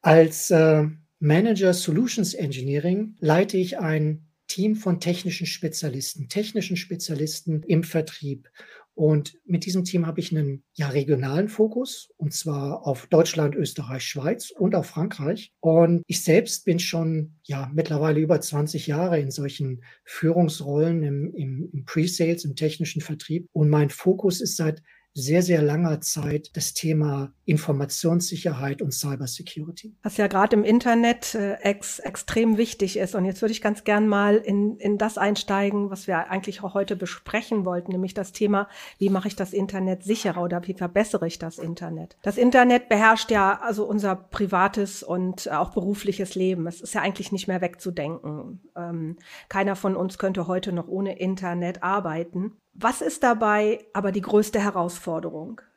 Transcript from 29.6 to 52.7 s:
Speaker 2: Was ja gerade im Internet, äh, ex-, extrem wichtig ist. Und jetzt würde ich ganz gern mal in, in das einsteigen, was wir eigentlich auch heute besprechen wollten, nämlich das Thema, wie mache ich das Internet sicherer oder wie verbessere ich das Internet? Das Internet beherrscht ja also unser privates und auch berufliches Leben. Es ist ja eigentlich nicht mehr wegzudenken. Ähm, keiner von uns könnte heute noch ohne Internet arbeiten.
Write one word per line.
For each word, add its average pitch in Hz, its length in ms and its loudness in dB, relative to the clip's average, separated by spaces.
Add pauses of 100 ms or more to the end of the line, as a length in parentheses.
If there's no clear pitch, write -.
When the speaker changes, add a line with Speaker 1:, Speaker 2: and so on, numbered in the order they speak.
Speaker 2:
Was 202 120 -6
ja 208 120 2
gerade 202 280 4
im 208 80 4
Internet, 233 720 2
äh, 202 200 -2
ex-, - 440 -4
extrem 226 560 0
wichtig 202 400 -2
ist. 185 180 -2
Und 190 120 0
jetzt 190 160 -2
würde 220 100 2
ich 220 100 -6
ganz 208 220 -2
gern 214 240 4
mal 208 300 4
in, 208 400 0
in 202 200 0
das 220 200 -2
einsteigen, 202 720 0
was 190 180 -10
wir 170 240 -2
eigentlich 190 320 -6
auch 185 120 -8
heute 196 200 0
besprechen 196 720 -4
wollten, 175 260 -4
nämlich 185 220 -4
das 185 180 -6
Thema, 202 380 0 (300)
wie 196 100 2
mache 190 180 0
ich 202 80 -6
das 190 160 -6
Internet 190 540 -2
sicherer 196 360 -2
oder 175 240 -2
wie 190 100 -6
verbessere 180 520 0
ich 170 120 -8
das 165 180 -12
Internet? 165 680 -10
Das 202 140 -2
Internet 247 500 6
beherrscht 220 440 4
ja 202 300 4
also 208 220 -4
unser 202 320 0
privates 196 880 -2
und 185 480 -4
auch 156 220 -2
berufliches 196 600 -4
Leben. 185 320 0
Es 170 120 -10
ist - 140 -12
ja 202 80 0
eigentlich 190 320 -4
nicht 196 160 -4
mehr 185 100 0
wegzudenken. 170 1000 -6 (160)
Ähm, 170 400 -8 (320)
keiner 196 260 0
von 190 220 -2
uns 185 200 -4
könnte 190 300 -2
heute 185 240 -2
noch 175 160 -4
ohne 190 320 -4
Internet 180 640 -4
arbeiten. 180 680 -4 (200)